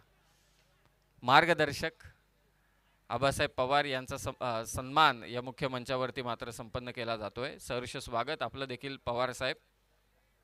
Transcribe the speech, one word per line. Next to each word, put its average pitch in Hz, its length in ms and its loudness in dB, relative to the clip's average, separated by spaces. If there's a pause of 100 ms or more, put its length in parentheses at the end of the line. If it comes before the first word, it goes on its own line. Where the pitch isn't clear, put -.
(1200)
मार्गदर्शक 151 680 4 (1160)
आबासाहेब 135 480 2
पवार 139 280 4
यांचा 131 320 -4
सम-, 131 260 -6
अ, 113 220 -2
सन्मान 131 580 4
या 120 180 -6
मुख्य 131 260 -6
मंचावरती 127 540 -2
मात्र 120 300 -6
संपन्न 123 400 -10
केला 113 260 -4
जातोय. 117 400 -8
सहर्ष 123 400 -6
स्वागत 127 440 -4
आपलं 131 240 -4
देखील 131 400 -8
पवार 123 260 0
साहेब 127 240 -4 (880)